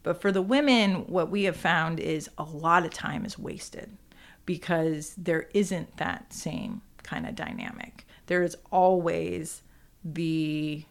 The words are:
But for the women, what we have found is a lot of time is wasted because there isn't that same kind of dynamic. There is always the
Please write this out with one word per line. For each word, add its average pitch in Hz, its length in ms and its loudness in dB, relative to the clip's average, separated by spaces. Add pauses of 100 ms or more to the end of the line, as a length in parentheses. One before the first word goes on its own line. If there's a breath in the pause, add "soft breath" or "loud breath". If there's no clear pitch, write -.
But - 180 -2
for 202 120 2
the 190 100 2
women, 226 640 4
what 170 240 0
we 202 140 0
have 175 120 2
found 165 440 2
is 156 380 -2
a 151 60 -6
lot 160 400 4
of 160 80 -4
time - 340 -6
is - 120 -10
wasted - 540 -10 (560 loud breath)
because 160 680 0
there 170 380 0
isn't 190 440 0
that - 360 -6
same - 480 -8 (220)
kind - 240 -8
of - 80 -8
dynamic. - 720 -10 (180 soft breath)
There 180 160 2
is 175 160 0 (140)
always 170 920 4 (420 soft breath)
the 156 880 -2